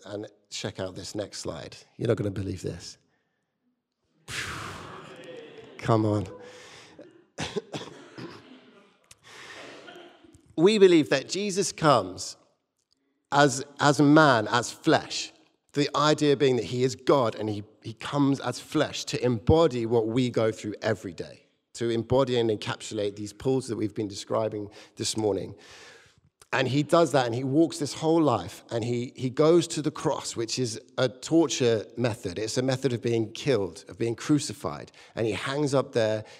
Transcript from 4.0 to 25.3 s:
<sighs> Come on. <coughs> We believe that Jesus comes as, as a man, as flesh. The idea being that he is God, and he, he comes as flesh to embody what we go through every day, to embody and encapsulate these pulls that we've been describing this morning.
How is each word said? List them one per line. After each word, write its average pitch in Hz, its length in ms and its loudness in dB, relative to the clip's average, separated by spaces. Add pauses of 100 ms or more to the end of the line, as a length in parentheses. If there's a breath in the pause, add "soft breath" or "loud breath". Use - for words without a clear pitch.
<sighs> - 1500 -14
Come 110 300 2
on. 104 220 -2 (1120 loud breath)
<coughs> - 60 -6 (3000 loud breath)
We 202 220 6
believe 175 320 8
that 131 180 0
Jesus 190 440 -2
comes 104 640 2 (960)
as, 135 320 4 (140)
as 143 220 4
a 147 40 6
man, 143 440 8
as 117 220 0
flesh. - 600 -2 (400)
The 143 220 0
idea 147 420 4
being 127 200 2
that 107 100 -2
he 123 160 -4
is 127 140 0
God, 131 400 2
and 107 120 -4
he, 104 140 -4 (200)
he 113 100 -12
comes 139 480 0
as 123 180 -6
flesh - 480 -4
to - 180 -6
embody 123 640 2
what 113 220 0
we 123 220 0
go 110 200 0
through 107 320 -6
every 104 300 -4
day, 78 340 -16 (280)
to 117 160 -4
embody 123 480 2
and 117 120 2
encapsulate 104 640 -6
these 104 160 -10
pulls 131 360 -2
that 110 80 -6
we've 104 180 -4
been 107 140 -4
describing 107 600 -4 (280 loud breath)
this - 200 -6
morning. 101 380 -2 (1000 loud breath)